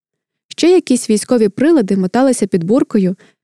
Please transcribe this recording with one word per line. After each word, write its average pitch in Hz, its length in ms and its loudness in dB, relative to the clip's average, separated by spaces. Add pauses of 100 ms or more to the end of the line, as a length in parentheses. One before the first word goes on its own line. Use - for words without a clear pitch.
(520)
Ще 339 200 0
якісь 277 380 0
військові 214 400 0
прилади 240 480 0
моталися 233 500 0
під 175 160 -2
буркою, 196 520 0 (280)